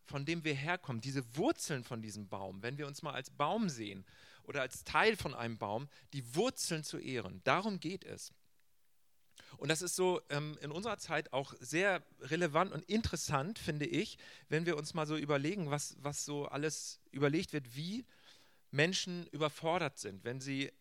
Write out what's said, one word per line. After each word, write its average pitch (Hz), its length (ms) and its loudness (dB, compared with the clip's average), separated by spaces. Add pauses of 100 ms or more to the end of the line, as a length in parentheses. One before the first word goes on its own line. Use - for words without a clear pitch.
von 139 180 -4
dem 160 200 -2
wir 151 100 2
herkommen, 139 480 -2
diese 131 340 -4
Wurzeln 160 480 2
von 117 160 -6
diesem 104 260 -8
Baum, 98 360 -6
wenn 135 160 -4
wir 147 80 -6
uns 143 160 -10
mal 147 100 -4
als 131 160 -6
Baum 190 400 2
sehen 104 380 -6 (380)
oder 139 180 -2
als - 220 -6
Teil 202 300 6
von 143 200 -4
einem 117 240 -4
Baum, 113 320 -2 (240)
die 123 200 -6
Wurzeln 170 480 2
zu - 140 -6
ehren. 98 480 -4
Darum 185 340 4
geht 180 260 -4
es. - 280 -10 (1300)
Und 143 100 -2
das 160 140 4
ist 175 120 -2
so, 185 360 4
ähm, 147 320 -2
in 147 80 -6
unserer 202 260 -4
Zeit 160 380 -2
auch 139 260 -2
sehr 170 420 4 (180)
relevant 160 520 4
und 147 140 -4
interessant, 185 720 2
finde 147 260 0
ich, 180 320 0 (320)
wenn 160 160 2
wir 165 140 2
uns 151 160 -6
mal 156 120 2
so 151 100 2
überlegen, 151 540 2
was, - 300 -2
was 143 240 -4
so 143 220 -2
alles 151 540 -4 (100)
überlegt 147 420 4
wird, 127 240 -4
wie 185 300 -6 (680)
Menschen 175 560 2
überfordert 156 720 0
sind, 98 260 -10
wenn 127 160 -4
sie 135 400 -2